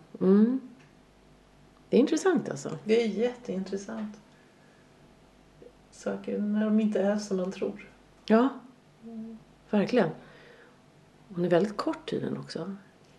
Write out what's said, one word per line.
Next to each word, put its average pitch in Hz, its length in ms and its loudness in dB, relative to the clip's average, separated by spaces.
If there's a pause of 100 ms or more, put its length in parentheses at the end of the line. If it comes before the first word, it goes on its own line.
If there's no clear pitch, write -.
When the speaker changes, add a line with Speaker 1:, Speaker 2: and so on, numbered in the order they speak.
(200)
Speaker 1:
mm. 214 400 4 (1300)
Det 190 80 4
är 220 40 8
intressant, 311 480 2
alltså. - 220 -8 (140)
Speaker 2:
Det 220 180 2
är 226 40 -2
jätteintressant. 208 1120 -6 (1700)
Saker 202 480 -6
när 208 260 0
de 214 160 4
inte 208 200 2
är 202 160 2
som 202 200 -4
man 185 160 -2
tror. - 360 -6 (380)
Speaker 1:
Ja, 233 220 6 (560)
Speaker 2:
Mm. 226 340 -14 (320)
Speaker 1:
verkligen. 208 380 4 (1300)
Hon 175 100 -2
är 175 40 0
väldigt 180 280 2
kort - 340 -6
tiden 139 280 -4
också. 170 380 -10 (420)